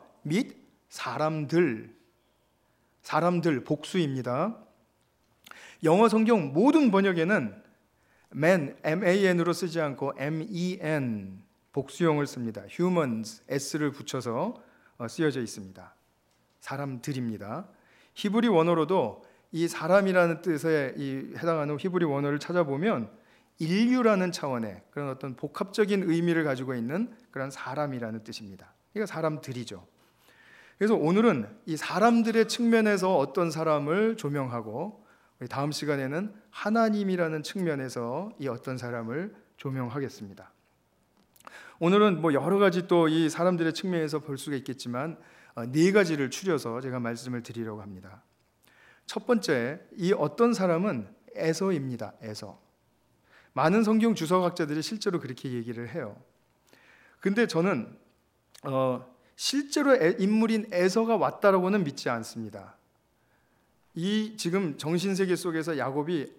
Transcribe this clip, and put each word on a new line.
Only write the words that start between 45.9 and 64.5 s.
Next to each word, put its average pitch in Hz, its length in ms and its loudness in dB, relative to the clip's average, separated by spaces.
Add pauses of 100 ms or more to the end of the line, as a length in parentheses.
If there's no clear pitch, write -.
가지를 165 380 4
추려서 131 520 -2
제가 127 180 -6
말씀을 120 440 -6
드리려고 113 380 -10
합니다. 92 420 -18 (840)
첫 220 200 -8
번째, 160 560 0 (140)
이 190 180 2
어떤 147 400 2
사람은 175 540 0 (280)
에서입니다. 139 840 -2
에서. 107 420 -14 (880)
많은 165 300 4
성경 220 320 4
주석학자들이 170 640 0
실제로 202 380 -4
그렇게 131 320 -10
얘기를 117 380 -6
해요. 117 260 -10 (1040)
근데 208 280 2
저는, 165 480 0 (680)
어, 131 420 0 (300)
실제로 277 600 2
에-, 170 240 4
인물인 220 520 2
에서가 190 460 2
왔다라고는 185 640 4
믿지 139 260 -4
않습니다. 110 640 -8 (1200)
이 214 420 -2
지금 180 400 -2